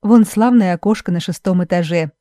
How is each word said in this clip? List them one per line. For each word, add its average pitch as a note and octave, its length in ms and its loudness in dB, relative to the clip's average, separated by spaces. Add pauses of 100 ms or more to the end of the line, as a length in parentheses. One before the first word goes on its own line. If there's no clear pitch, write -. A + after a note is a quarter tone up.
вон A3 240 4
славное G#3+ 480 0
окошко G3 400 -4
на E3+ 80 -4
шестом F3+ 420 -4
этаже E3+ 580 -4